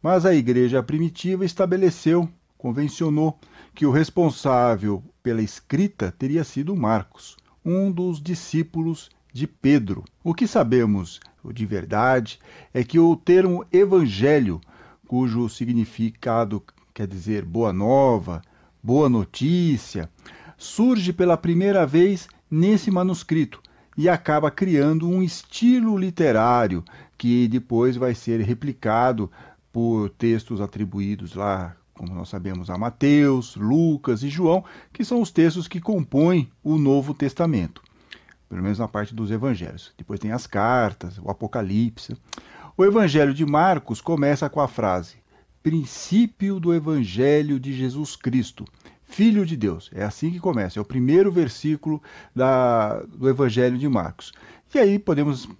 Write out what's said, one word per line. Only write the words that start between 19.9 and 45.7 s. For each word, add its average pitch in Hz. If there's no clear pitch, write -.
surge 214
pela 175
primeira 175
vez 175
nesse 190
manuscrito 180
e 151
acaba 151
criando 160
um 185
estilo 226
literário 120
que 120
depois 123
vai 123
ser 113
replicado 117
por 113
textos 113
atribuídos 98
lá, 92
como 90
nós 87
sabemos, 92
a 90
Mateus, 135
Lucas 135
e 143
João, 170
que -
são 240
os 185
textos 165
que 175
compõem 165
o 156
Novo 139
Testamento, 139
pelo 90
menos 101
na 113
parte 104
dos 110
evangelhos. 107
Depois -
tem 107
as 120
cartas, 104
o 101
Apocalipse. 110
O 180
evangelho 156
de 151
Marcos 147
começa 147
com 151
a 135
frase, 92
"Princípio 190